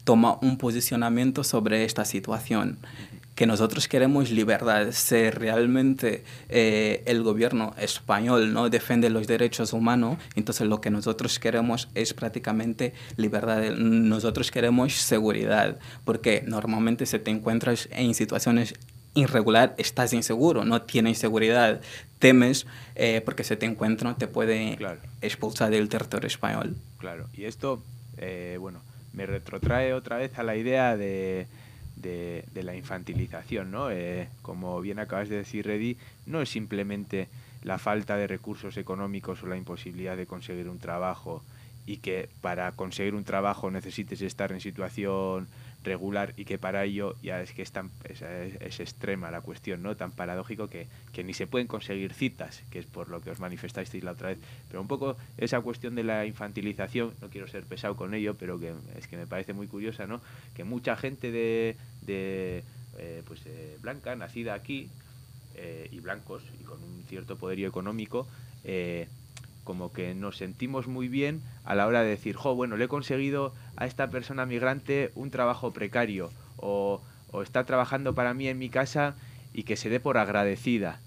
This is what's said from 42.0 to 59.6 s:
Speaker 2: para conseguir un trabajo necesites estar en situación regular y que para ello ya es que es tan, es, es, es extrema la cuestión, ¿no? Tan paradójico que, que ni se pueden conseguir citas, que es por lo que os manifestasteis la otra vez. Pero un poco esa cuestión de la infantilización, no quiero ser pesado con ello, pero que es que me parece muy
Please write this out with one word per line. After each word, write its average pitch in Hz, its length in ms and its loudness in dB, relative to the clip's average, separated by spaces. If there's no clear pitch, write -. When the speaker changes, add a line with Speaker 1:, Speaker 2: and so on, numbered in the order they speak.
Speaker 2:
para 90 320 -4
conseguir 98 420 -4
un 101 100 -6
trabajo 98 460 -2
necesites 95 520 -8
estar 95 300 -4
en 90 100 -10
situación 95 840 -4
regular 98 520 -4
y 101 80 -12
que 98 120 -6
para 98 280 -2
ello 101 400 -4
ya 90 180 -6
es 92 80 -14
que 92 120 -12
es 92 100 -14
tan, 92 180 -10
es, - 140 -16
es, 90 380 -10
es - 180 -12
extrema 90 540 -8
la 85 80 -8
cuestión, 87 420 -10
¿no? 101 140 -8
Tan 90 160 -10
paradójico 95 560 -8
que, 85 180 -14
que 90 120 -10
ni 92 100 -8
se 95 140 -6
pueden 123 180 -2
conseguir 98 460 -8
citas, 85 580 -6
que 92 80 -12
es 82 80 -12
por 87 220 -14
lo 85 120 -12
que 90 120 -12
os 85 80 -14
manifestasteis 90 640 -10
la 87 80 -8
otra 90 160 -10
vez. 95 100 -6
Pero 92 120 -10
un 98 60 -8
poco 135 300 -4
esa 120 220 -2
cuestión 120 360 -8
de 113 80 -4
la 110 200 -2
infantilización, 104 960 -6
no 101 100 -16
quiero 98 180 -14
ser 98 160 -12
pesado 101 320 -8
con 95 180 -8
ello, 107 240 -4
pero 90 220 -8
que 82 120 -10
es - 120 -16
que - 80 -16
me 85 100 -12
parece 95 280 -8
muy 101 120 -10